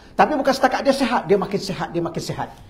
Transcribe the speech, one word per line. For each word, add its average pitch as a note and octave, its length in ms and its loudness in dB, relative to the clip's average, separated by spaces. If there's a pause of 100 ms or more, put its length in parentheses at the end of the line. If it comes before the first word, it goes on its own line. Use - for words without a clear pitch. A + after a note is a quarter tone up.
(140)
Tapi A#3+ 240 4
bukan C4 160 2
setakat - 320 0
dia C4+ 80 6
sihat, A#3+ 320 0
dia E3 80 4
makin F#3+ 240 0
sihat, F3 320 -6
dia E3+ 140 -2
makin D#3+ 180 -6
sihat. C#3+ 260 -8 (220)